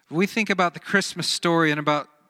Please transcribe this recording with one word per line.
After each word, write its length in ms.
We 160
think 240
about 240
the 60
Christmas 480
story 420
and 100
about 300